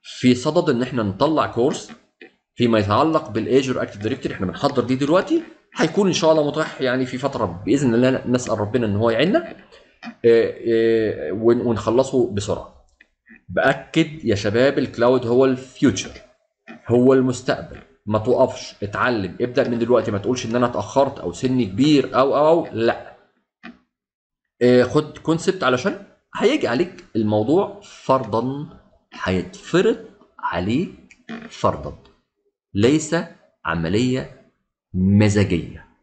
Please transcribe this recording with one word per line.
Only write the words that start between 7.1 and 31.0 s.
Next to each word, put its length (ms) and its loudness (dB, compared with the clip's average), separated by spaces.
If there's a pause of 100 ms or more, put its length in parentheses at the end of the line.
فتره 480 -4
باذن 280 4
الله، 320 2
نسال 340 0
ربنا 260 0
ان 100 0
هو 140 2
يعيننا، 460 0 (680)
آه، 300 6 (140)
آه، 640 0
ون-، 280 4
ونخلصه 760 0
بسرعه. 500 -6 (640)
باكد 760 -2
يا 100 2
شباب، 440 0
الكلاود 480 0
هو 180 4
الفيوتشر، 680 0 (760)
هو 260 6
المستقبل. 640 -2 (280)
ما 120 0
توقفش، 640 0
اتعلم، 580 -2
ابدا 280 0
من 100 -2
دلوقتي، 320 2
ما 80 -2
تقولش 280 -4
ان 100 -2
انا 100 2
اتاخرت 520 -2
او 140 -6
سني 340 0
كبير 520 2
او، 180 2
او، 120 4
أو، 240 2
لا. 440 -2 (1500)
آه، 200 6
خد 360 -2
concept 460 -2
علشان 420 -2 (300)
هيجي 320 0
عليك 360 -4 (120)
الموضوع 680 0
فرضاً، 840 -4 (560)
هيتفرض 760 -2 (420)
عليك 560 -4 (560)